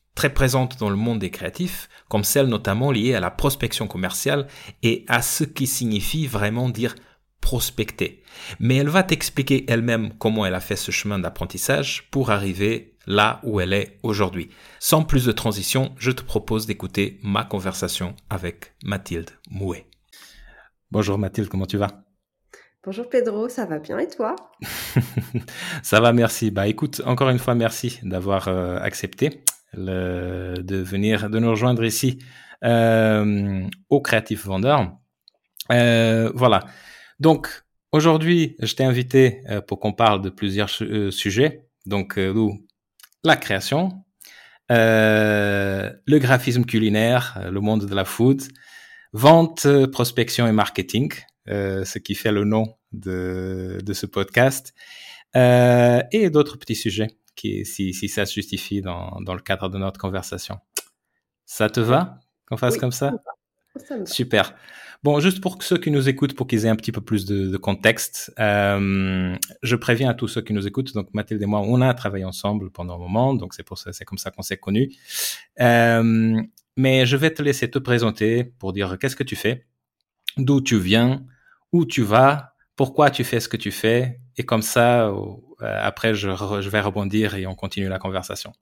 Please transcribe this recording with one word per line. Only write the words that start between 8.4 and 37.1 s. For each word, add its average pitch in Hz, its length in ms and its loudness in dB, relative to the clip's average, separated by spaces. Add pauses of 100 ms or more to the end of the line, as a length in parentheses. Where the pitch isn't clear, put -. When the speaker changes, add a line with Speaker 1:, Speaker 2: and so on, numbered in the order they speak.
Speaker 1:
Mais 123 160 4
elle 143 100 2
va 180 160 4
t'expliquer 143 640 0
elle-même 117 500 0
comment 110 280 0
elle 92 100 -2
a 92 60 -6
fait 98 160 -6
ce - 140 -6
chemin 101 280 -4
d'apprentissage 95 920 -4
pour 131 200 0
arriver 101 640 -2 (120)
là 104 360 2
où 104 160 -2
elle 90 140 0
est - 300 -4
aujourd'hui. 98 460 -2 (300)
Sans 160 240 2
plus 135 220 2
de 117 80 4
transition, 120 640 -2
je 127 140 -2
te 127 100 -6
propose 110 440 -2
d'écouter 101 560 -4
ma 104 220 -2
conversation 92 720 -6 (140)
avec 90 440 -8 (100)
Mathilde 92 480 -8 (180)
Mouet. 95 360 -8 (1080)
Bonjour 101 260 0
Mathilde, 101 320 -4
comment 95 160 -4
tu 98 100 -6
vas ? 101 300 -4 (800)
Speaker 2:
Bonjour 220 240 -10
Pedro, 233 400 -2
ça 247 160 -6
va 156 140 -6
bien 156 200 -8
et 339 80 -2
toi ? 247 300 -6 (760)
Speaker 1:
<laughs> - 720 -8
Ça 107 160 2
va, 117 140 6
merci. 113 380 2
Bah 98 160 0
écoute, - 380 -4
encore 127 240 2
une 127 100 2
fois, 123 160 0
merci 120 480 -2
d'avoir, 95 440 -2
euh, 90 300 -2
accepté 101 640 -6 (340)
le, 90 840 -6
de 95 160 -4
venir, 101 520 0
de 110 80 -2
nous 117 120 2
rejoindre 113 340 2
ici, 123 360 0 (440)
euh, 107 1040 2 (220)
au 139 100 4
Créatif 110 460 -2
Vendeur. 98 520 0 (720)
Euh, 113 640 4
voilà. 120 320 4 (540)